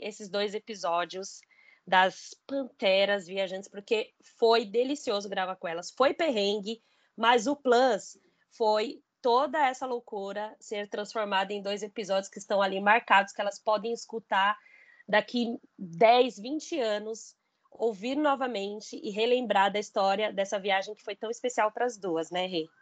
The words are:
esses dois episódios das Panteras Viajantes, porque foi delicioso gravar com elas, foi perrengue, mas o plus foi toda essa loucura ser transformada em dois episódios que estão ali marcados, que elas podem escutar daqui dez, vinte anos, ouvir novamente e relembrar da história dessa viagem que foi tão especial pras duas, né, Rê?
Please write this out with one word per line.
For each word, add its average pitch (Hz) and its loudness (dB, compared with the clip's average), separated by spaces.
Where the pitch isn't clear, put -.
esses 208 -12
dois 202 -2
episódios 185 -6
das 185 2
Panteras 196 0
Viajantes, 190 -6
porque 208 -4
foi 233 4
delicioso 214 -2
gravar 185 -4
com - -10
elas, 170 -8
foi 285 2
perrengue, 214 -2
mas 226 4
o 277 0
plus 240 2
foi 214 -2
toda 262 2
essa 262 -2
loucura 214 -8
ser 208 -8
transformada 208 -2
em 202 -8
dois 202 -4
episódios 196 -4
que - -16
estão 202 0
ali 190 0
marcados, 202 4
que - -12
elas 202 -4
podem 214 -2
escutar 214 -2
daqui 226 0
dez, 220 4
vinte 294 -8
anos, 214 -6
ouvir 226 -4
novamente 240 -2
e 220 -6
relembrar 208 2
da 208 -2
história 208 0
dessa 196 -2
viagem 196 -2
que - -20
foi 208 -10
tão 220 -8
especial 233 0
pras 240 -2
duas, 165 -2
né, 180 -2
Rê? 165 -4